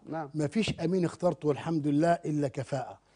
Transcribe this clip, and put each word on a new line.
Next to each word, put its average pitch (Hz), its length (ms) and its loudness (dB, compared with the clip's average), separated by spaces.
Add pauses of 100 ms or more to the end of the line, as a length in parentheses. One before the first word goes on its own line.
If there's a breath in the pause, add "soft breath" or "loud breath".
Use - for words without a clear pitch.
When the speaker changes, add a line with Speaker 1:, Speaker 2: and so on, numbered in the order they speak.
Speaker 1:
نعم. 151 260 -8
Speaker 2:
ما 151 120 2
فيش 208 340 -2
أمين 175 240 2
اخترته 156 460 0
الحمد 147 360 -2
لله 151 260 4
إلا 151 360 0
كفاءة، 131 500 -6 (180)